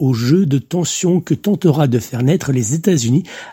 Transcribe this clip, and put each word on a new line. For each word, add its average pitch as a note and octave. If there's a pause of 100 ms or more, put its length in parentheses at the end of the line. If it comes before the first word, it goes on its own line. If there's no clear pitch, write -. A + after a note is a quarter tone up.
au C3
jeu B2+
de C#3
tension F3
que -
tentera D#3
de A#2+
faire A#2+
naître C#3+
les B2
États-Unis D#3+ (300)